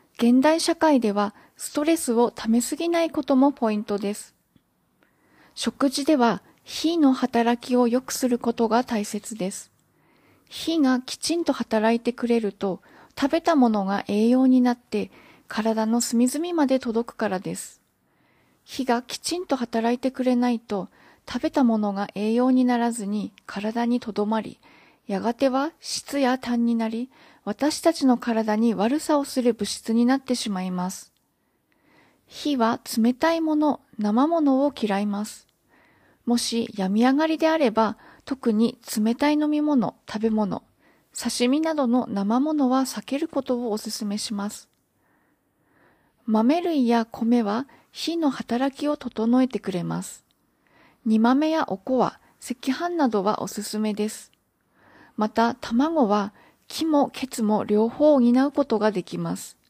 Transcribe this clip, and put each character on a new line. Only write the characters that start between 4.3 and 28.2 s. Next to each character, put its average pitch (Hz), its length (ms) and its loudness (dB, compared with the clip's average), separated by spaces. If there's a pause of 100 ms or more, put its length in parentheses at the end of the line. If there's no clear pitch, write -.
食 - 340 -2
事 269 160 -4
で 311 120 4
は、 233 260 2 (220)
脾 339 340 -2
の 277 140 6
働 240 460 0
き 247 180 -2
を 247 100 4
良 247 160 0
く - 100 -12
す - 160 -2
る 240 100 0
こ 233 140 -2
と 233 160 0
が 226 160 2
大 214 200 -4
切 214 320 -10
で 185 160 -6
す。 - 180 -16 (800)
脾 330 300 -2
が 254 200 4
き - 160 -10
ち 320 200 -4
ん 339 80 -2
と 285 80 2
働 220 420 0
い 233 60 -2
て 233 120 -2
く 240 140 -6
れ 233 140 2
る 202 120 -4
と、 196 300 -6 (360)
食 277 140 0
べ 330 80 0
た 330 160 2
も 247 140 6
の 208 140 0
が 196 240 -4
栄 214 200 2
養 262 180 4
に 254 140 6
な 247 120 2
っ 240 40 -4
て、 196 340 -6 (380)
体 220 380 -2
の 233 140 0
隅 240 280 2
々 330 240 -4
ま 311 140 2
で 262 120 2
届 233 320 -4
く - 40 -20
か 214 140 -4
ら 190 100 -4
で 175 160 -8
す。 - 260 -16 (840)
脾 - 180 -8
が 240 160 0
き - 180 -10
ち - 200 -6
ん 359 80 -8
と 269 100 -2
働 233 380 -2
い 247 40 -4
て 262 120 -2
く 262 140 -6
れ 254 120 2
な 247 140 2
い 226 100 -2
と、 196 280 -6 (400)
食 - 160 -6
べ 320 60 -2
た 285 140 2
も 226 140 2
の 208 140 -2
が 196 220 -6
栄 208 180 -2
養 247 180 2
に 254 140 4
な 247 140 2
ら 233 140 0
ず 226 140 -8
に 202 260 -6 (140)
体 220 380 -4
に 240 140 0
と 220 140 -8
ど 208 140 -2
ま 220 140 -2
り、 - 200 -12 (460)
や 196 140 -4
が 226 140 -2
て 269 140 2
は 269 320 -2
質 - 380 -8
や 262 200 2
痰 240 260 -2
に 233 100 0
な 226 140 -2
り、 226 220 -8 (340)
私 262 360 -2
た 330 140 4
ち 294 120 0
の 247 120 6
体 220 380 0